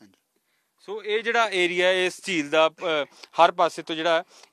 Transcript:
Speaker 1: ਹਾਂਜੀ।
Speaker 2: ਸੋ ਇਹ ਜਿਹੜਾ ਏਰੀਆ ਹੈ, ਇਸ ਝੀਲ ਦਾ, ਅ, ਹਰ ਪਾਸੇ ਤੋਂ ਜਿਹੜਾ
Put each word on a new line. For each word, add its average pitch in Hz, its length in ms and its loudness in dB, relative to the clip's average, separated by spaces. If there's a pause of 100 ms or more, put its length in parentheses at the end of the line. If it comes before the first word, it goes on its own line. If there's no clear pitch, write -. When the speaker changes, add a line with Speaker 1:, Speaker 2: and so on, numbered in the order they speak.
Speaker 1:
ਹਾਂਜੀ। 101 120 -20 (680)
Speaker 2:
ਸੋ 208 240 -14
ਇਹ 214 200 -2
ਜਿਹੜਾ 226 260 0
ਏਰੀਆ 180 380 0
ਹੈ, 185 180 2
ਇਸ - 180 -6
ਝੀਲ 160 260 -4
ਦਾ, 156 180 4
ਅ, 156 380 -4
ਹਰ - 460 0
ਪਾਸੇ 175 300 -2
ਤੋਂ 165 140 -8
ਜਿਹੜਾ 165 280 0 (300)